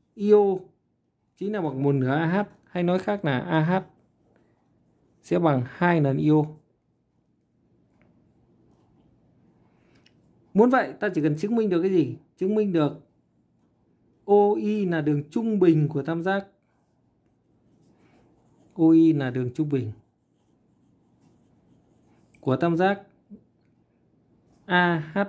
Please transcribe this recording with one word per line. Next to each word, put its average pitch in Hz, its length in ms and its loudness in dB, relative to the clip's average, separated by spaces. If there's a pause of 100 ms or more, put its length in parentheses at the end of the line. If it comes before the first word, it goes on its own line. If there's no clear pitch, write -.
(160)
I 208 160 0
O 208 120 8 (920)
chính 202 160 -8
là 202 80 -4
bằng 139 220 -4
một 143 80 2
nửa 131 180 0
A 156 180 0
H, 202 200 -2 (160)
hay 180 200 -6
nói 180 160 0
khác 196 260 -6
là 131 140 -2
A 160 220 -2
H 180 220 0 (1400)
sẽ 175 180 -2
bằng 143 280 2
hai 175 340 0
lần 139 160 0
I 151 120 0
O. 151 160 2 (4000)
Muốn 226 160 4
vậy 196 300 0
ta 208 160 -4
chỉ 151 60 -2
cần 147 160 0
chứng 208 180 -4
minh 220 140 0
được 170 120 0
cái 190 100 -2
gì? 139 240 0 (220)
Chứng 190 180 -4
minh 208 180 -2
được 151 200 0 (1300)
O 202 280 4
I 214 320 -2
là 165 160 0
đường 147 280 0
trung 220 300 -2
bình 156 300 4
của 139 140 -6
tam 165 200 -6
giác. 196 240 -4 (2250)
O 160 160 4
I 160 240 6
là 135 160 -2
đường 123 240 -6
trung 151 160 -4
bình 120 220 -4 (2500)
của 131 180 -2
tam 170 200 -2
giác 196 240 0 (1600)
A 175 480 0
H 196 160 -2